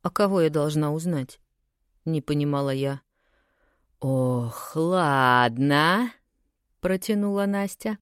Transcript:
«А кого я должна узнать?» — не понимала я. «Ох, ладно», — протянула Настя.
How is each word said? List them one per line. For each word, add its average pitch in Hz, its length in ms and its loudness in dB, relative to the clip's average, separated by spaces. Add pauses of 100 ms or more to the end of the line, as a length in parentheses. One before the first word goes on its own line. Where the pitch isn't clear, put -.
«А 175 80 -2
кого 196 320 2
я 156 80 4
должна 151 420 0
узнать?» — 160 480 -6 (640)
не 160 160 -2
понимала 143 500 -2
я. 139 300 -4 (1000)
«Ох, 127 760 -2
ладно», — 143 1400 2 (680)
протянула 202 680 -2
Настя. 202 540 -4